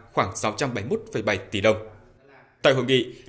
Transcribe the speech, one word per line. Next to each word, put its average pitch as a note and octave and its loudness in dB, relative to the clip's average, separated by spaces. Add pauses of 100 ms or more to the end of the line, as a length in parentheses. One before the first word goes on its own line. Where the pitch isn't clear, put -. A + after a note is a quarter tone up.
(120)
khoảng G#2+ -2
sáu G#2+ -2
trăm C3+ -4
bảy G2+ -6
mươi F3+ -4
mốt - -12
phẩy A#2 -4
bảy G#2 0
tỷ G2 -6
đồng. G#2+ 2 (760)
Tại C#3+ 6
hội B2+ 0
nghị, B2 0 (140)